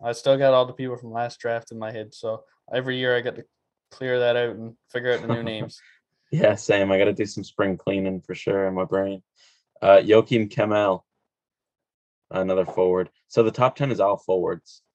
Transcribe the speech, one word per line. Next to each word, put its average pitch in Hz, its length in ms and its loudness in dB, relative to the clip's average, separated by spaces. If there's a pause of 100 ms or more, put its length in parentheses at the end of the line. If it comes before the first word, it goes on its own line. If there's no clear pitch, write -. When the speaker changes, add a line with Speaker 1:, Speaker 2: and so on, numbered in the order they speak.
Speaker 1:
I 117 120 -4
still 135 240 2
got 135 160 4
all 127 120 4
the 127 80 -10
people 127 240 -8
from 117 140 -18
last 117 280 -8
draft 117 320 -6
in 113 80 -16
my 110 120 -10
head, 110 220 -14
so 110 300 -10 (300)
every 127 240 -4
year 127 180 0
I 120 60 0
get 120 140 -6
to - 100 -18 (460)
clear 127 280 -4
that 120 160 2
out 120 200 -2
and 113 200 -14 (160)
figure 123 220 -2
out 117 80 -2
the 113 60 -8
new 117 160 -2
Speaker 2:
<laughs> - 0 -
Speaker 1:
names. 110 360 -10 (520)
Speaker 2:
Yeah, 147 240 2
same. 98 360 0
I 95 60 4
gotta 101 160 2
do 107 120 -4
some 101 180 -10
spring 98 340 -4
cleaning 95 440 -4
for - 120 -14
sure 98 340 -2
in 95 60 -4
my 92 120 -4
brain. 98 360 -4 (600)
Uh, 98 160 10
Joakim 110 540 4
Kemell, 104 520 0 (1300)
another 92 340 0
forward. 92 440 0 (180)
So 120 160 2
the 110 80 2
top 127 240 0
ten 139 160 -4
is 98 80 -4
all 98 180 2
forwards. 90 640 -4 (140)